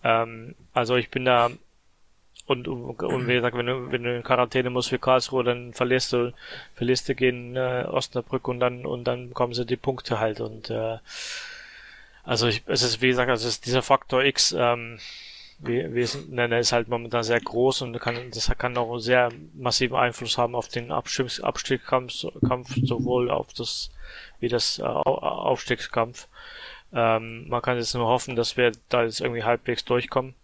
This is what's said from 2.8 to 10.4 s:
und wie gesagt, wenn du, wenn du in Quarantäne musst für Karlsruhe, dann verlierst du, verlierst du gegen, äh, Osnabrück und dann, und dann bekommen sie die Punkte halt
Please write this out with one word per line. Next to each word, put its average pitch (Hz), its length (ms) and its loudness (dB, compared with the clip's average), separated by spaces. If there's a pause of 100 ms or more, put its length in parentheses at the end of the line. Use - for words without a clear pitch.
und 127 260 -2
wie 123 80 2
gesagt, 120 200 2
wenn 120 120 -2
du, 127 240 -4
wenn 123 120 -2
du 123 140 -2
in 117 60 -8
Quarantäne 123 460 2
musst 123 200 0
für 127 100 0
Karlsruhe, 127 460 4
dann 123 280 -2
verlierst 127 380 2
du, 120 220 2 (420)
verlierst 123 320 0
du 135 80 0
gegen, 123 400 0
äh, 127 340 -2
Osnabrück - 600 -2
und 123 100 -2
dann, 123 260 0
und 123 200 -4
dann 123 240 -2
bekommen 123 240 0
sie 120 120 -2
die 123 120 0
Punkte 123 420 -2
halt 110 220 0